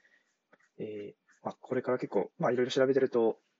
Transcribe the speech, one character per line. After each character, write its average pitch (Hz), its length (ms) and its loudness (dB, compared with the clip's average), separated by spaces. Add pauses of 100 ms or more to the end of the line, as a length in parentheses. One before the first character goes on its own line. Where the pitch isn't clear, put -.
(800)
え 104 360 -12
ー、 - 300 -20
ま 110 80 -6
あ、 - 80 -20
こ - 140 -8
れ 127 80 0
か - 80 -4
ら 127 80 0
結 - 120 -8
構、 - 280 -2
ま 131 100 0
あ、 123 40 0
い 120 40 0
ろ 123 60 2
い 123 40 2
ろ 123 60 -6
調 131 140 4
べ 135 80 2
て 131 60 2
る 131 100 2
と 113 280 2 (220)